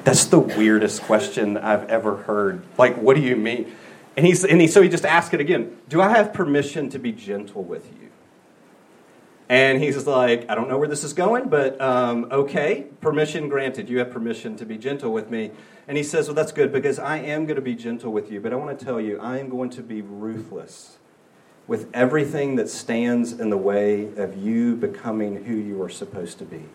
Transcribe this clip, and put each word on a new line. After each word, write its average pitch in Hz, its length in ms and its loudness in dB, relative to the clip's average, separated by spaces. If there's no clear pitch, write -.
That's - 220 4
the 175 140 8
weirdest 107 600 4
question 104 560 0
I've - 320 0
ever 107 280 0
heard. 101 460 -2
Like, 123 200 6
what 123 180 6
do 151 60 2
you 123 140 2
mean?" 113 380 -4
And 151 100 4
he's, 180 200 6
and 165 160 6
he, 160 60 8
so 208 140 8
he 180 80 8
just 165 160 -2
asked 165 280 2
it 147 80 0
again, 147 340 -2
"Do 160 120 2
I 196 80 6
have 214 240 4
permission 143 580 -2
to 107 80 -10
be 120 120 -4
gentle 101 520 -8
with 87 240 -12
you?" - 120 -20
And 135 340 6
he's 143 240 0
like, 127 420 2
"I 107 60 0
don't 120 140 -2
know 135 80 0
where 147 100 0
this 147 160 -4
is 147 100 -8
going, 220 360 2
but, 139 300 2
um, 123 520 0
okay, 147 540 0
permission 151 480 0
granted. 135 400 -4
You 123 100 0
have 120 100 -2
permission 113 460 -6
to 113 100 -12
be 110 120 -10
gentle 127 340 -4
with 110 180 -4
me." 110 220 -6
And 143 100 -4
he 147 60 -2
says, 151 240 -2
"Well, 147 80 -6
that's 156 180 -2
good, 143 180 2
because 135 260 0
I 147 200 -4
am 151 280 -4
gonna 147 160 -2
be 127 140 -4
gentle 117 360 -8
with 104 200 -4
you, 101 80 -10
but 113 140 -4
I - 20 -4
wanna 139 200 -6
tell 117 260 -6
you, 104 180 -4
I 123 200 -6
am 135 100 -10
going 127 220 -4
to 120 120 -16
be 110 180 -10
ruthless 104 960 -12
with 110 260 -4
everything 139 640 0
that 117 140 -2
stands 120 640 -2
in 113 160 -4
the 101 80 0
way 101 580 0
of 95 200 -6
you 113 400 0
becoming 104 680 -4
who 117 120 -6
you 101 260 -6
are 90 80 -6
supposed - 500 -12
to 98 60 -14
be. 85 180 -16